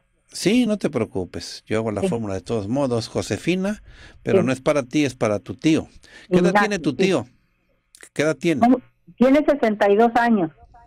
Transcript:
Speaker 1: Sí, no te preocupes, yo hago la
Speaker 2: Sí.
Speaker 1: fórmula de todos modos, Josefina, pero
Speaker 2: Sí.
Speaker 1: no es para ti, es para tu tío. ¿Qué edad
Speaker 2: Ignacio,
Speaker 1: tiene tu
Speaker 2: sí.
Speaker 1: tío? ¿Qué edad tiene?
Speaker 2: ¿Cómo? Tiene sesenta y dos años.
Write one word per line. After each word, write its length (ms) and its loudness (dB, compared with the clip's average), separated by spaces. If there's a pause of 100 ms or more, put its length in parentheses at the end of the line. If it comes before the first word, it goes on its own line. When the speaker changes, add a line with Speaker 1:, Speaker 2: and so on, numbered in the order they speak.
(280)
Speaker 1:
Sí, 380 0
no 120 -2
te 120 -2
preocupes, 800 -6
yo 100 -2
hago 140 -2
la 100 -4
Speaker 2:
Sí. 80 -2
Speaker 1:
fórmula 260 -6
de 60 -8
todos 260 -6
modos, 400 -2
Josefina, 760 -4 (400)
pero 180 2
Speaker 2:
Sí. 40 0
Speaker 1:
no 60 -2
es 100 -6
para 220 0
ti, 220 -2
es 100 -6
para 240 -2
tu 160 -14
tío. 320 0 (420)
¿Qué 80 2
edad 120 4
Speaker 2:
Ignacio, 120 2
Speaker 1:
tiene 180 -2
tu 120 -4
Speaker 2:
sí. 60 -4
Speaker 1:
tío? 300 0 (840)
¿Qué 100 -2
edad 120 0
tiene? 260 -2
Speaker 2:
¿Cómo? 200 4 (360)
Tiene 300 4
sesenta 420 2
y 60 4
dos 200 4
años. 360 0 (360)